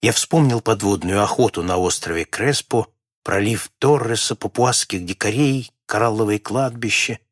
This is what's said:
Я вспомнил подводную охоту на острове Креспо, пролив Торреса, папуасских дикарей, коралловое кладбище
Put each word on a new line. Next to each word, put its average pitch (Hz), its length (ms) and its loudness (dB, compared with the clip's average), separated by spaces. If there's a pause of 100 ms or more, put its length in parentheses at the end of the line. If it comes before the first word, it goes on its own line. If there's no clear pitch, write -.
Я 117 100 2
вспомнил 131 480 2
подводную 101 640 0
охоту 104 400 0
на 90 140 -2
острове 87 480 -2
Креспо, 123 640 -2 (340)
пролив 101 560 -2
Торреса, 120 560 0
папуасских 107 720 -2
дикарей, 123 640 -2 (160)
коралловое 107 520 0
кладбище 117 800 -2 (120)